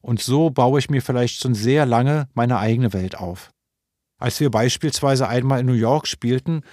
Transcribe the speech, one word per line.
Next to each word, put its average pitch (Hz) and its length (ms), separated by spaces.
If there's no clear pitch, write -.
Und 117 200
so 151 280
baue 139 300
ich - 100
mir 139 120
vielleicht 123 380
schon 127 160
sehr 131 300
lange 131 480
meine 120 260
eigene 110 340
Welt 92 240
auf. 90 340
Als 127 200
wir 143 120
beispielsweise 131 760
einmal 123 340
in 131 40
New 127 80
York 131 320
spielten, 131 560